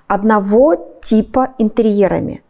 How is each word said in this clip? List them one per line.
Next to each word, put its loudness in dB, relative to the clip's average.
одного 2
типа 0
интерьерами. -2